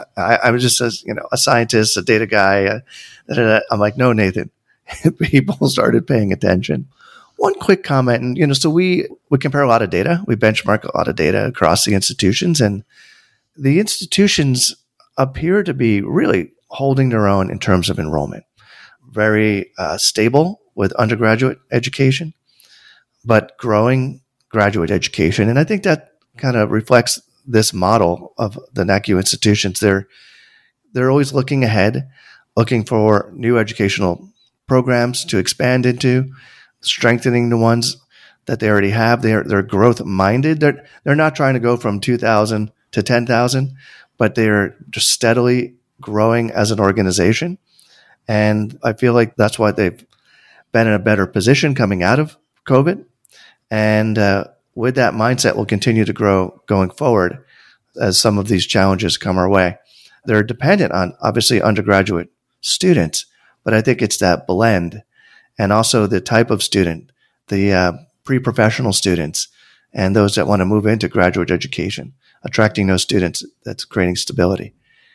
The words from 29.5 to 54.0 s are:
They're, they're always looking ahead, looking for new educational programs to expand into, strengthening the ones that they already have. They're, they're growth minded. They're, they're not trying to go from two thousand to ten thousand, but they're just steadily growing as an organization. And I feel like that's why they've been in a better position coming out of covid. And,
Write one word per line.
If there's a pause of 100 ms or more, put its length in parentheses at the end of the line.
They're, (840)
they're
always
looking
ahead, (460)
looking
for
new
educational (380)
programs
to
expand
into, (500)
strengthening
the
ones (500)
that
they
already
have.
They're,
they're
growth
minded.
They're, (180)
they're
not
trying
to
go
from
two
thousand (180)
to
ten
thousand, (420)
but
they're (140)
just
steadily (260)
growing
as
an
organization. (720)
And
I
feel
like
that's
why
they've (640)
been
in
a
better
position
coming
out
of (280)
covid. (640)
And,